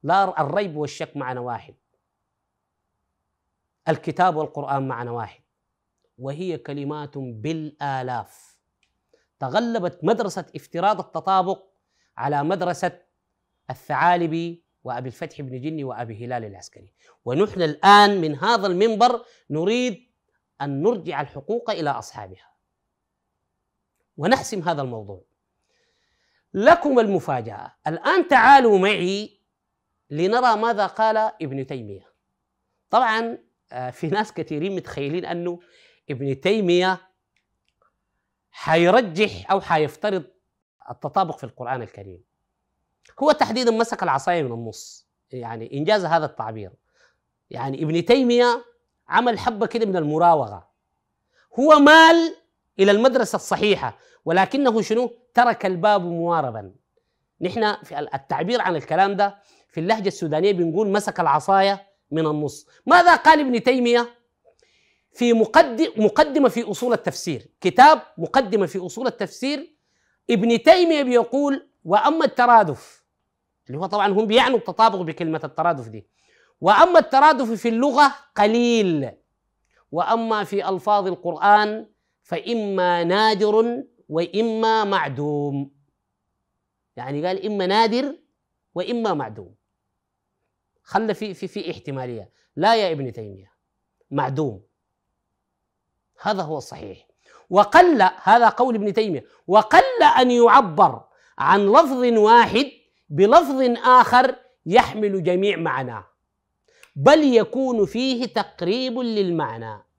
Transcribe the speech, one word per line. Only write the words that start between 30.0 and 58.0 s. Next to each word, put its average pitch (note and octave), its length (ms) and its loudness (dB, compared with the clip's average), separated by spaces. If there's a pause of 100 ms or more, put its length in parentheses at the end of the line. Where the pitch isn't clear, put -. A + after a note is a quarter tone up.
لنرى G#3+ 460 0
ماذا G#3+ 320 -2
قال A3 300 -2
ابن C#3 500 -6
تيمية. G#2+ 460 -16 (760)
طبعًا، A#3 480 0 (340)
آه، B2+ 180 -10
في D#3+ 180 -10
ناس G#3 260 -4
كثيرين E3 420 -8
متخيلين D3+ 500 -8
أنه F3 340 -8 (500)
ابن C3+ 300 -6
تيمية F#3 640 0 (1500)
حيرجح F3 1000 0
أو G3 100 0
حيفترض E3+ 640 -4 (640)
التطابق D#3+ 480 -6
في - 60 -16
القرآن B2 380 -10
الكريم. G2 420 -18 (960)
هو D4 120 2
تحديدًا A#3+ 400 0
مسك A3+ 320 -2
العصاية D#3+ 400 -2
من B2 80 -6
النص، - 560 -14 (240)
يعني A#2 420 -14
إنجاز F3 320 0
هذا D#3+ 200 0
التعبير. A2 460 -12 (800)
يعني C3+ 340 -8
ابن E3 220 -2
تيمية A#3+ 600 2 (420)
عمل A3+ 320 -2
حبة A3 260 -4
كده A3+ 200 -4
من F#3+ 120 -2
المراوغة، D3+ 720 0 (880)
هو D4+ 200 6
مال D#4+ 560 8 (440)
إلى G3 120 6
المدرسة A3+ 440 2
الصحيحة، F3 600 -2 (280)
ولكنه G#3+ 560 0
شنو؟ A3+ 300 -2 (220)
ترك A#3 320 2
الباب F#3 400 0
مواربا. D#3 680 -4 (680)
نحن G#3 420 -4
في C#3+ 160 -12
ال-، D3 140 -10